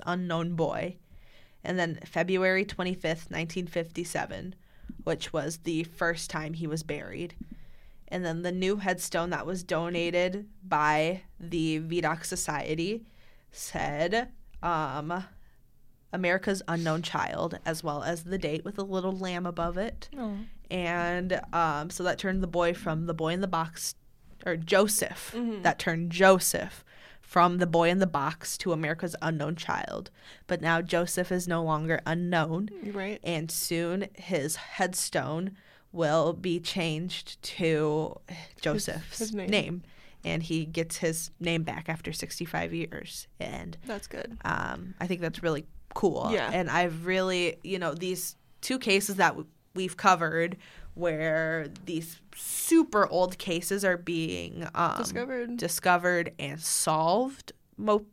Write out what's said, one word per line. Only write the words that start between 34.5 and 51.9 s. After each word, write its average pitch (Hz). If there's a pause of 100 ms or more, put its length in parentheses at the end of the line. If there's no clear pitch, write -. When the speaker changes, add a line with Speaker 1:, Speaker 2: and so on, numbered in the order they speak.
Speaker 1:
headstone 180 (360)
will 160
be 170
changed 170
to 156 (420)
Joseph's -
Speaker 2:
His, 220
his 220
name. 190
Speaker 1:
name. 180 (400)
And 165
he 160
gets 160
his 165 (100)
name 170
back 160
after 165
sixty-five 165
years. - (120)
And -
Speaker 2:
That's -
good. -
Speaker 1:
um, -
I 170
think 180
that's 165
really 156 (280)
cool. -
Speaker 2:
Yeah. 208
Speaker 1:
And 175
I've 165
really, 185
you 190
know, 165
these 180 (260)
two 262
cases 202
that 175
w-, 151 (280)
we've 180
covered 170 (380)
where 160 (180)
these 165 (160)